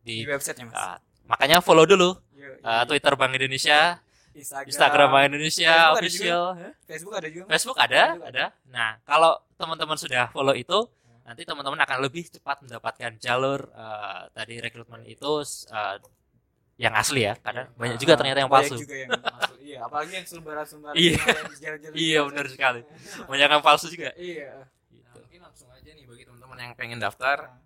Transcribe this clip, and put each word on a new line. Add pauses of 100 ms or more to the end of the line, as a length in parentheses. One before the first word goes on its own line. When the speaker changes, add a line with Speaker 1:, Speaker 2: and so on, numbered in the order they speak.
Speaker 1:
di,
Speaker 2:
Di
websitenya,
Mas?
Speaker 1:
eh, (280)
makanya
follow
dulu, (240)
Speaker 2:
Iya,
Speaker 1:
eh,
Speaker 2:
iya.
Speaker 1:
Twitter
Bank
Indonesia, (560)
Speaker 2:
Instagram.
Speaker 1:
Instagram
Bank
Indonesia
Speaker 2:
Facebook
ada
Speaker 1:
official,
Speaker 2:
juga?
Speaker 1:
ya. (140)
Speaker 2:
Facebook
ada
juga,
Mas?
Speaker 1:
Facebook
ada,
Speaker 2:
Facebook
Speaker 1:
ada. (240)
Nah, (180)
kalau (240)
teman-teman
sudah
follow
itu,
Speaker 2:
Hmm.
Speaker 1:
nanti
teman-teman
akan
lebih
cepat
mendapatkan
jalur, (120)
eh, (140)
tadi
rekrutmen
itu, (320)
eh, (840)
yang
asli
ya,
karena
Speaker 2:
Iya.
Speaker 1:
banyak
juga
Speaker 2:
Ah,
Speaker 1:
ternyata
yang
Speaker 2:
banyak
Speaker 1:
palsu.
Speaker 2:
juga
yang
palsu.
Iya,
apalagi
yang
selebaran-selebaran
Speaker 1:
Iya.
Speaker 2:
yang
jalan-jalan
Speaker 1:
Iya,
Speaker 2:
gitu.
Speaker 1:
benar
sekali. (240)
Speaker 2:
<laughs>
Speaker 1:
Banyak
yang
palsu
juga.
Speaker 2:
Iya. (360)
Speaker 1:
Gitu.
Speaker 3:
Nah,
mungkin
langsung
aja
nih
bagi
teman-teman
yang
pengen
daftar,
Speaker 2:
Ah.